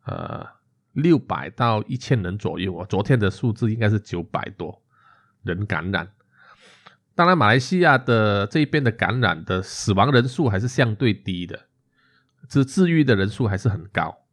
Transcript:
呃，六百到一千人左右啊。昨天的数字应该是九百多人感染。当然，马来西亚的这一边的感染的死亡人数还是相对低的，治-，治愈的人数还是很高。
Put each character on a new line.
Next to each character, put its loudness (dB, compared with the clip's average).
呃， -10
六 4
百 -6
到 -2
一 -8
千 0
人 -6
左 -6
右 -4
啊。 -10
昨 -2
天 2
的 2
数 -4
字 -2
应 -4
该 2
是 2
九 -8
百 -8
多 -12
人 -4
感 -4
染。 -4
当 4
然， 4
马 4
来 6
西 0
亚 6
的 2
这 0
一 4
边 -2
的 2
感 -2
染 0
的 -2
死 -4
亡 4
人 4
数 -2
还 0
是 -4
相 0
对 0
低 -6
的， -16
治-， 2
治 2
愈 4
的 4
人 0
数 -4
还 -2
是 0
很 -4
高。 -6